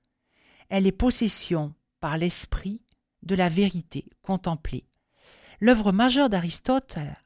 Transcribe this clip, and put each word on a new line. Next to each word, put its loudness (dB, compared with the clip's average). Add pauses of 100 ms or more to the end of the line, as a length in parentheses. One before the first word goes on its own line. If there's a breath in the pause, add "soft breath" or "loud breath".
(680 soft breath)
Elle 2
est 4
possession -2 (240)
par -4
l'esprit -4 (400)
de -4
la 2
vérité -2 (140)
contemplée. -6 (720 soft breath)
L'œuvre 4
majeure 4
d'Aristote, -2 (280)